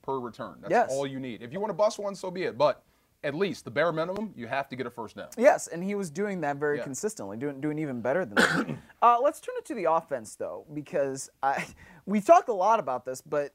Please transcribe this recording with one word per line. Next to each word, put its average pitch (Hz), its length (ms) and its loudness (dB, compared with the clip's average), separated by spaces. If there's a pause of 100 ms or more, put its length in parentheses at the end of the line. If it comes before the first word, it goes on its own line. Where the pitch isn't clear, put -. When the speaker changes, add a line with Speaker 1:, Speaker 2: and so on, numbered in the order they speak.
Speaker 1:
per 135 160 -2
return. 113 420 -8
That's - 120 -10
Speaker 2:
Yes. 220 180 4
Speaker 1:
all 139 160 -2
you 135 140 -6
need. 120 200 -8
If 117 140 -12
you 185 60 -6
wanna 208 120 -2
bust 208 260 2
one, 202 160 -4
so 185 160 -8
be 180 120 -6
it. 120 160 -2
But 143 240 2 (420)
at 143 100 -2
least 175 300 -2
the - 60 -12
bare 156 220 4
minimum, 180 440 -4
you 120 100 -8
have 135 220 -2
to 131 80 -10
get 123 100 -4
a 120 40 -8
first 107 260 -10
down. 90 200 -10
Speaker 2:
Yes, 226 300 4
and 170 160 -6
he 196 140 -2
was 196 140 -4
doing 190 320 -4
that 143 140 0
very 147 220 0
Speaker 1:
Yeah. 117 60 -6
Speaker 2:
consistently, 127 520 -6
doing, 139 240 -6
doing 151 180 -2
even 139 220 -4
better 135 240 0
than - 120 -8
that. 170 460 2
Speaker 1:
<clears throat> - 40 -20 (140)
Speaker 2:
Uh, 240 220 8
let's 311 160 2
turn - 180 -10
it 466 80 -6
to 320 100 -8
the 208 100 -2
offense, 160 500 0
though, 95 300 -8 (100)
because 139 560 -2 (100)
I, 135 240 0 (220)
<laughs> - 200 -20
we've 202 180 0
talked 349 240 8
a 254 40 -2
lot 208 280 4
about 127 240 -4
this, 131 160 -6
but, 147 340 -2